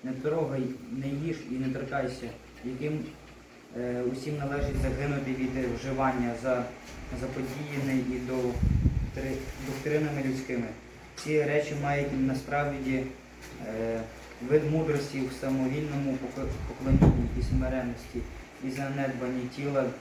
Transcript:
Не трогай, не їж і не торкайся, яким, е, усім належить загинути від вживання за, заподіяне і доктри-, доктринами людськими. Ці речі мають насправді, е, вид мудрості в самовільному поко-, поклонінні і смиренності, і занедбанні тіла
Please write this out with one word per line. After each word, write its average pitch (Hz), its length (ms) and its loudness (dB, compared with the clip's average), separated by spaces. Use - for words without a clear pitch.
Не 127 80 -4
трогай, 143 500 0
не 135 180 -4
їж 151 280 -2
і 127 40 -2
не 131 140 -2
торкайся, 131 600 -2
яким, 147 360 -2
е, 123 240 -2
усім 147 260 -4
належить 139 440 0
загинути 135 480 0
від 127 200 0
вживання 127 640 0
за, 123 220 2
заподіяне 135 800 -2
і 127 80 0
доктри-, 127 1080 2
доктринами 143 640 0
людськими. 120 380 -2
Ці 151 260 2
речі 147 400 2
мають 143 260 2
насправді, 135 760 0
е, 113 320 0
вид 151 220 8
мудрості 147 500 2
в 131 200 0
самовільному 135 760 0
поко-, 131 320 -4
поклонінні - 600 8
і - 20 2
смиренності, 127 800 0
і 131 60 -2
занедбанні 131 760 -2
тіла 139 280 2